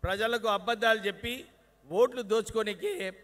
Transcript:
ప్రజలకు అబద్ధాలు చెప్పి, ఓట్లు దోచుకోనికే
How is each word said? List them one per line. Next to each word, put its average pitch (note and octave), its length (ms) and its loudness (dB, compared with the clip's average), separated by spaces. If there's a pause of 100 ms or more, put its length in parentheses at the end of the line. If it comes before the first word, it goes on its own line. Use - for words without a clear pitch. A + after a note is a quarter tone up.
ప్రజలకు A3 440 0
అబద్ధాలు A3 520 2
చెప్పి, G#3 460 -6 (460)
ఓట్లు B3 300 4
దోచుకోనికే G#3+ 920 -2 (100)